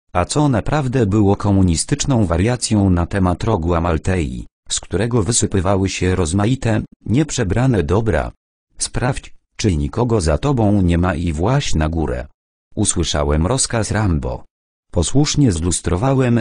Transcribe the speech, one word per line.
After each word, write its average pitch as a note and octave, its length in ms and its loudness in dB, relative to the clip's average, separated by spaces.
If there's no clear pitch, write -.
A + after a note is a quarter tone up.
a F2+ 120 0
co D3 240 0
naprawdę C3 580 0
było G2+ 300 4
komunistyczną G2 920 2
wariacją G2 640 0
na E2+ 160 2
temat F2+ 380 -2
rogła E2+ 360 0
Maltei, D#2 640 -2
z - 120 -6
którego A2+ 420 -2
wysypywały G2 640 0
się F#2 260 0
rozmaite, G#2 680 0
nieprzebrane A#2+ 760 0
dobra. D#2+ 500 0
„Sprawdź, - 560 -6
czy - 200 0
nikogo G#2+ 440 0
za D2+ 180 0
tobą A2 440 2
nie E2+ 160 2
ma F2+ 160 0
i F2 180 -2
właź A2 420 0
na D#2 140 2
górę”, C#2 380 -4
usłyszałem D#2 720 0
rozkaz A#2 440 -2
Rambo. D#2+ 540 -2
Posłusznie C3+ 600 2
zlustrowałem A2+ 880 0